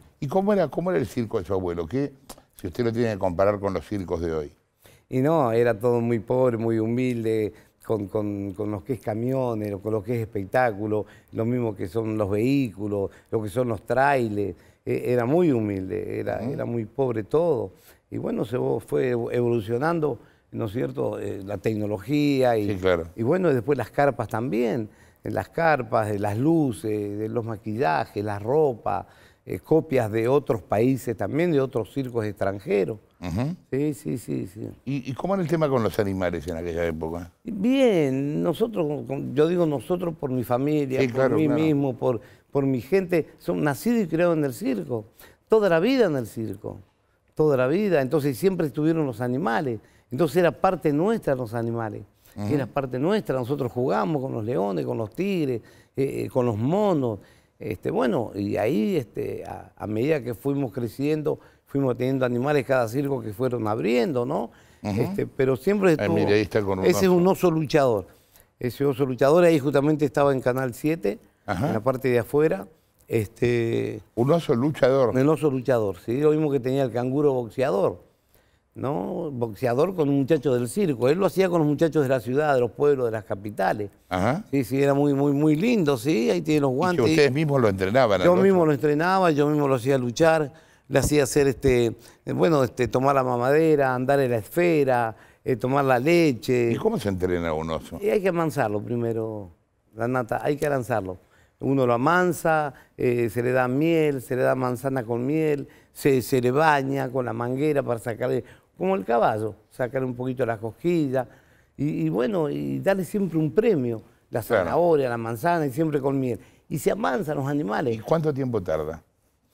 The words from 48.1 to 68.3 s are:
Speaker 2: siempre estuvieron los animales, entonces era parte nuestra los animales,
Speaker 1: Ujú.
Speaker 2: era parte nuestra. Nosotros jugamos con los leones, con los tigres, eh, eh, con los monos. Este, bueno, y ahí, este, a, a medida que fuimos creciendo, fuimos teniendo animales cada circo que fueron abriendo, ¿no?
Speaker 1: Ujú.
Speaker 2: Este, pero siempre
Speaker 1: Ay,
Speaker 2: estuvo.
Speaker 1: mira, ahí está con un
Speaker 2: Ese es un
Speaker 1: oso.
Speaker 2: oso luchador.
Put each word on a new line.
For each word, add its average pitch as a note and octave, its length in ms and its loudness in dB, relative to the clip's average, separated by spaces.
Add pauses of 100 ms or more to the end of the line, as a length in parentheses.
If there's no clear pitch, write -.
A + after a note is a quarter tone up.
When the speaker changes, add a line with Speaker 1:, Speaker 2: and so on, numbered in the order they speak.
Speaker 2:
siempre F3 300 0
estuvieron D#3 380 0
los A#2 140 -6
animales, C3 600 -2 (320)
entonces D3 240 0
era E3+ 160 4
parte F3+ 400 0
nuestra E3 420 0
los B2 200 -6
animales, A2+ 480 -4 (340)
Speaker 1:
Ujú. G#2 180 -4
Speaker 2:
era C#3 120 -2
parte B2+ 320 -4
nuestra. E3+ 400 0
Nosotros C3 340 -4
jugamos D#3+ 480 0
con C3 120 -6
los A#2+ 120 -6
leones, E3 400 -2
con B2 140 -4
los A2 160 -6
tigres, D#3+ 480 -2 (340)
eh, A#2 300 -2
eh, - 40 -8
con B2+ 140 0
los A2+ 140 0
monos. C#3+ 600 0 (400)
Este, - 320 -6
bueno, F3 440 -2
y G2+ 240 -4
ahí, F3+ 400 0
este, A2 480 -8
a, F#2 280 -14
a - 120 -10
medida A#2+ 360 0
que A#2+ 120 -6
fuimos C#3 360 -4
creciendo, C#3 680 -4 (240)
fuimos C3+ 320 -2
teniendo B2+ 300 0
animales B2 400 0
cada B2+ 220 2
circo C3+ 340 -4
que A2 100 -8
fueron A#2+ 340 -2
abriendo, D3 600 0
¿no? F#3 240 -4 (320)
Speaker 1:
Ujú. G#2 180 -2
Speaker 2:
Este, D3 260 -2
pero C3 300 0
siempre F#3+ 360 2
Speaker 1:
Ay, D3+ 60 4
Speaker 2:
estuvo. G#2 160 2
Speaker 1:
mira, - 180 2
ahí G#2+ 100 6
está G#2+ 200 0
con F#2+ 180 0
un - 40 2
Speaker 2:
Ese F#3+ 220 4
es F#3 40 4
un F3+ 160 4
Speaker 1:
oso. F#3 220 2
Speaker 2:
oso - 20 4
luchador. C#3 560 2 (540)